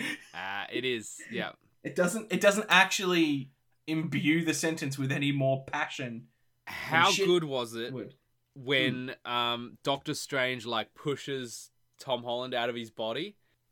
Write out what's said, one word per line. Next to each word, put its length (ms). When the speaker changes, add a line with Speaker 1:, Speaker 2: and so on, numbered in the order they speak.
Speaker 1:
Uh, 380
it 120
is, 380
yeah. 200
Speaker 2:
It 120
doesn't, 380
it 80
doesn't 280
actually 800
imbue 580
the 120
sentence 420
with 140
any 200
more 340
passion 640
than 100
Speaker 1:
How 360
Speaker 2:
shit 160
Speaker 1:
good 160
was 320
it 180
Speaker 2:
would. 220
Speaker 1:
when, 580
Speaker 2:
Hmm. 60
Speaker 1:
um, 520
Doctor 320
Strange, 500
like, 300
pushes 720
Tom 240
Holland 320
out 140
of 60
his 140
body 460